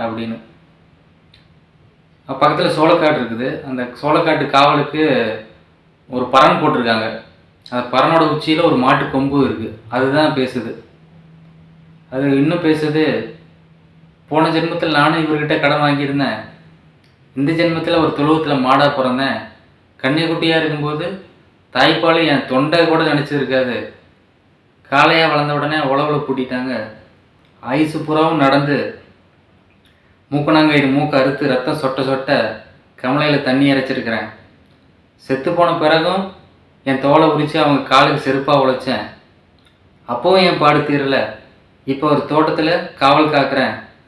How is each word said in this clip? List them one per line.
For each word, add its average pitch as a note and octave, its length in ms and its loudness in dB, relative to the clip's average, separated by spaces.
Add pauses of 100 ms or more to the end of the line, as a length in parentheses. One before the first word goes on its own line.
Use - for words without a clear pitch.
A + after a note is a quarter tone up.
அப்படின்னு. A2+ 380 -8 (1900)
அப்ப - 240 0
பக்கத்துல F3 200 0
சோளக்காடு D#3 500 2
இருக்குது. B2 460 -6
அந்த B2+ 240 -8 (140)
சோளக்காட்டு D#3 440 0
காவலுக்கு C#3 1000 0 (600)
ஒரு B2 240 -4
பரண் D3 300 4
போட்டிருக்காங்க. A#2 580 -2 (500)
அந்த B2 280 -2
பரனோட D#3+ 240 2
உச்சியில D#3 400 0
ஒரு D3 140 4
மாட்டு C3 340 0
கொம்பு C#3 340 0
இருக்கு, A2 440 -6
அதுதான் C#3 460 0
பேசுது. B2 400 -4 (1400)
அது C3+ 120 -4
இன்னும் D3 420 2
பேசுது, D3+ 680 0 (920)
"போன - 220 0
ஜென்மத்தில் E3 400 -2
நானும் D#3 340 2
இவர்கிட்ட D3+ 360 0
கடன் D3 200 0
வாங்கியிருந்தேன், C#3 720 -2 (840)
இந்த C#3+ 160 -2
ஜென்மத்துல E3 460 0
ஒரு D3+ 200 0
தொழுவத்துல D3 420 0
மாடா C3+ 260 4
பிறந்தேன், B2+ 520 -2 (640)
கன்னிக்குட்டியா D#3+ 540 0
இருக்கும்போது D#3 680 -4 (480)
தாய்ப்பால் D#3+ 540 2
என் C#3 200 0
தொண்டை D#3 420 2
கூட D#3+ 160 2
நினைச்சிருக்காது, C3 880 -2 (960)
காளையா D#3+ 380 4
வளர்ந்த D3 260 0
உடனே D3 220 -2
உழவுல C#3 520 0
பூட்டிட்டாங்க, B2+ 560 -6 (760)
ஆயுசு D3 380 -2
புறாவும் D#3 380 0
நடந்து C#3+ 640 0 (1300)
மூக்கணாங்கயிறு D3 560 2
மூக்க D3 280 0
அறுத்து C#3 340 0
ரத்தம் C3 340 -2
சொட்ட C3+ 160 -4
சொட்ட B2+ 580 -2 (460)
கமலையில C#3+ 400 0
தண்ணி C#3 300 2
இறைச்சிருக்கிறேன், A#2 560 -4 (880)
செத்து C3+ 360 -4
போன E3+ 260 0
பிறகும் E3 540 0 (520)
என் C3 160 -2
தோலை D3+ 280 4
உரிச்சு D3 280 -2
அவங்க C#3+ 320 0
காலுக்கு C#3+ 440 2
செருப்பா C#3 180 -2
உழைச்சேன், C3 540 0 (1040)
அப்பவும் F3 420 4
என் D#3 80 -2
பாடு D3 200 4
தீரல, C#3 480 0 (580)
இப்போ C#3 240 -2
ஒரு D3 200 2
தோட்டத்துல D#3 640 0
காவல் D3+ 360 2
காக்குறேன்" C3+ 440 0 (340)